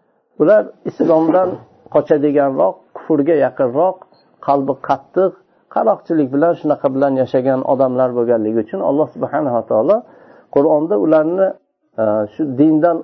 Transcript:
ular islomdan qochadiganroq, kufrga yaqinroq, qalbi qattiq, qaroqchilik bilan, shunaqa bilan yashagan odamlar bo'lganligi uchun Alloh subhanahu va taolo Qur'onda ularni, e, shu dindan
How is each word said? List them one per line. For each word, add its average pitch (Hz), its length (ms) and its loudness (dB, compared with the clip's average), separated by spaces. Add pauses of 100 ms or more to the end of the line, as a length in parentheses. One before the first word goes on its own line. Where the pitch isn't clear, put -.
(400)
ular 160 240 4 (180)
islomdan 165 680 0 (360)
qochadiganroq, 143 920 0 (160)
kufrga 156 440 0
yaqinroq, 139 640 0 (460)
qalbi 139 360 0
qattiq, 175 520 -2 (400)
qaroqchilik 175 580 -2
bilan, 151 240 0
shunaqa 151 360 -2
bilan 135 260 0
yashagan 131 460 0
odamlar 131 500 0
bo'lganligi 117 480 0
uchun 110 200 -6
Alloh 143 300 0
subhanahu 127 460 -4
va 113 100 -2
taolo 131 320 2 (560)
Qur'onda 156 440 0
ularni, 165 500 2 (500)
e, 110 60 -2 (240)
shu - 140 -12 (160)
dindan 156 460 2